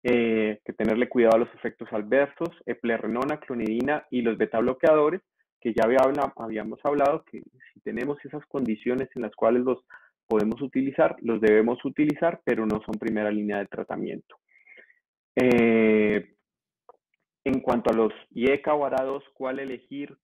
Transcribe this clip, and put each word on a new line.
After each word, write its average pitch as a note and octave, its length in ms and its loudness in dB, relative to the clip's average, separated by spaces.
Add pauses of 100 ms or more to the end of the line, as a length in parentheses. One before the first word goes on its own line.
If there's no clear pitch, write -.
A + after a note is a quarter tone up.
eh, A2+ 600 0
que - 80 -12
tenerle A2 360 0
cuidado A2+ 280 4
a A2+ 40 4
los A2+ 140 -4
efectos - 380 -10
adversos, C3+ 560 -2 (180)
eplerenona, A#2+ 720 -4
clonidina B2 720 -4
y B2 120 -2
los A2 160 -2
beta A2 220 0
bloqueadores, D3+ 600 2 (400)
que A2+ 140 -4
ya A2 100 2
había B2+ 180 2
habla-, C#3+ 340 0
habíamos A2 480 -8
hablado C#3+ 400 0
que - 180 -18 (300)
si - 80 -20
tenemos C3 440 -8
esas C#3+ 220 -14
condiciones B2+ 680 -4
en B2 60 -6
las G#2+ 120 -8
cuales A#2+ 300 2
los B2+ 200 -2 (420)
podemos A2 360 0
utilizar, C3+ 580 0
los A2+ 200 -2
debemos A2 440 4
utilizar, D3+ 600 -2
pero A2 200 -2
no G#2+ 180 -2
son - 160 -8
primera G#2+ 320 -2
línea G#2 280 -4
de G2+ 80 -6
tratamiento. - 720 -10 (1000)
Eh, A2+ 1000 4 (1080)
en C3 160 0
cuanto A#2+ 300 0
a A2+ 60 2
los A2 160 2 (180)
ieca C#3 440 0
o D3 100 0
ara C3 200 -2
dos, C3+ 200 -6 (100)
¿cuál C3 240 -6
elegir? C#3 640 -12